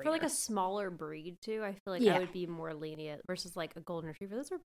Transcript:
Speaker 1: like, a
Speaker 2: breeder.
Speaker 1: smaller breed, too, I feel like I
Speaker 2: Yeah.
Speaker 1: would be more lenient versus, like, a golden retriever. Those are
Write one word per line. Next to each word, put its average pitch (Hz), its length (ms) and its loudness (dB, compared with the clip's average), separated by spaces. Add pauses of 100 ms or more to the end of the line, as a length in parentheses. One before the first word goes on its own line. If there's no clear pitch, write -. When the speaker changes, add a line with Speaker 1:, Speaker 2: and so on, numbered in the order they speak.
Speaker 1:
like, - 0 -
a 302 40 6 (120)
Speaker 2:
breeder. 311 80 2
Speaker 1:
smaller 196 600 2
breed, 160 520 -8
too, 220 220 -2
I 202 100 -2
feel 190 140 -10
like 185 140 0
I 240 40 8
Speaker 2:
Yeah. 185 140 10
Speaker 1:
would 180 120 0
be 180 160 -2
more 160 260 -4
lenient 156 540 -6
versus, 180 300 -4
like, 160 180 -4
a 170 60 -10
golden 165 280 -4
retriever. 196 260 -8
Those 285 180 -4
are 339 160 -6